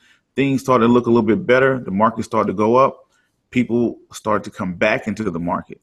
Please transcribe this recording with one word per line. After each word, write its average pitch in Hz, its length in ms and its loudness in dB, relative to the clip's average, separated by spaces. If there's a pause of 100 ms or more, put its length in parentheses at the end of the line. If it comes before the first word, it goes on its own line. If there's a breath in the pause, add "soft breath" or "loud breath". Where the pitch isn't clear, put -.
(360 soft breath)
things 135 240 0
started 120 280 2
to 120 40 4
look 123 140 4
a 120 40 -2
little 117 120 4
bit 104 240 0
better. 131 340 2
The 107 120 -12
market 110 320 0
started 107 240 -2
to 107 60 -4
go 107 220 2
up. 131 320 0 (440)
People 117 480 -2 (120)
started 104 320 -4
to 104 60 -14
come 92 240 -8
back 110 340 -2
into 107 160 -6
the 85 160 -6
market. 87 440 -8